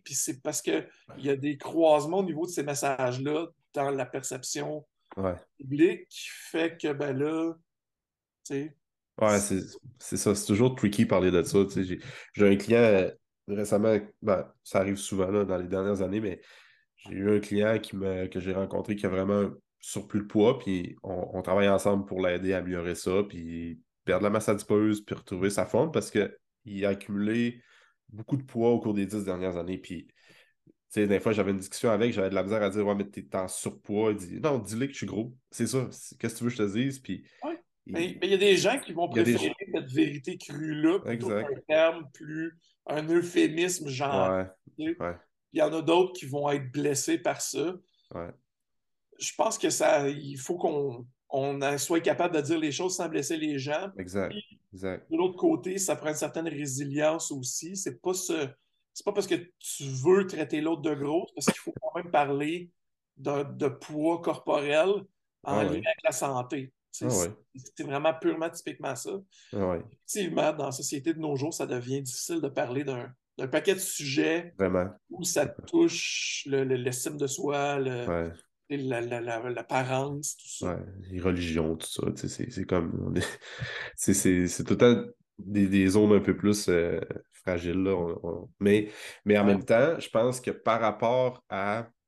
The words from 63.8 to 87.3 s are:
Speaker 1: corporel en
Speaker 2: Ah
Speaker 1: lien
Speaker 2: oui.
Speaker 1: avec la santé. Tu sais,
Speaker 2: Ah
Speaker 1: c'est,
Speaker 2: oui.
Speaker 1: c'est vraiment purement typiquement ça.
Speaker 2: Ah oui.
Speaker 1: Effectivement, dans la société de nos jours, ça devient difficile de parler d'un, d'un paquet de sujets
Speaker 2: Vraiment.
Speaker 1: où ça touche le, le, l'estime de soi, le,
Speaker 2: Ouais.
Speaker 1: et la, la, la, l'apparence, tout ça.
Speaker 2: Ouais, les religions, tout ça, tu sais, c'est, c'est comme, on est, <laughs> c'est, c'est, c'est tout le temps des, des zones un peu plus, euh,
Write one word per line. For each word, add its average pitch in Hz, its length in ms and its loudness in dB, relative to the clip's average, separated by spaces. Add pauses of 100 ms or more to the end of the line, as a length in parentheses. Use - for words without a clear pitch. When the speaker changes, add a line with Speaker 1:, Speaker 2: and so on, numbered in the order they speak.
Speaker 1:
corporel 156 680 2 (540)
en - 140 0
Speaker 2:
Ah 107 60 4
Speaker 1:
lien 95 80 2
Speaker 2:
oui. - 60 -2
Speaker 1:
avec 160 260 -2
la 160 80 2
santé. 135 600 -4 (200)
Tu - 80 -14
sais, 123 60 -6
Speaker 2:
Ah 123 40 0
Speaker 1:
c'est, 92 200 0
Speaker 2:
oui. - 320 -18 (140)
Speaker 1:
c'est 156 80 -10
vraiment 143 300 0
purement 160 360 -2
typiquement 143 460 -8
ça. - 160 -8 (420)
Speaker 2:
Ah 98 160 0
oui. 87 80 -2 (140)
Speaker 1:
Effectivement, 160 640 -2
dans 143 120 -4
la 139 60 -4
société 147 420 -4
de 160 60 -4
nos 151 160 -2
jours, 147 180 -2
ça 143 120 -4
devient 127 360 -4
difficile 160 400 -6
de 139 80 -2
parler 131 340 -2
d'un, 127 280 -6 (260)
d'un 135 100 -6
paquet 190 260 2
de 190 60 0
sujets 156 760 0
Speaker 2:
Vraiment. 92 320 2 (200)
Speaker 1:
où 175 140 -10
ça 147 240 0
touche - 1000 0
le, 139 180 2
le, 131 120 2
l'estime 127 420 -4
de 143 100 0
soi, 143 520 -2
le, 127 280 -2
Speaker 2:
Ouais. 85 260 -2 (360)
Speaker 1:
et 143 80 -2
la, 131 240 -2
la, 120 200 -4
la, 117 280 -4
l'apparence, 131 840 -2
tout - 120 -20 (180)
ça. 90 100 -2
Speaker 2:
Ouais, 90 80 -8 (280)
les 90 100 -6
religions, 85 560 2
tout - 100 -10
ça, - 240 -4
tu - 60 -4
sais, - 100 -6
c'est, - 240 -6
c'est 95 140 -6
comme, 85 260 0 (160)
on 90 80 -2
est, - 240 -2 (220)
<laughs> - 340 -10
c'est, - 180 2
c'est, 90 340 4
c'est - 160 -4
tout - 100 2
le - 40 2
temps 120 260 8 (340)
des, 101 300 2
des 95 200 6
zones 104 240 6
un 101 100 8
peu 95 140 2
plus, 101 340 0
euh, 85 300 2 (320)